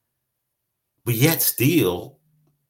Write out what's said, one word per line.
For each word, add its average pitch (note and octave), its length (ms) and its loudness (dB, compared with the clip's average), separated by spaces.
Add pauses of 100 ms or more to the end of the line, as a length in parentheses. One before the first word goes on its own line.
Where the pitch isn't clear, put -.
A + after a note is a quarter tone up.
(1040)
But A#2 100 -2
yet C#3 260 0
still, A2+ 760 -2 (500)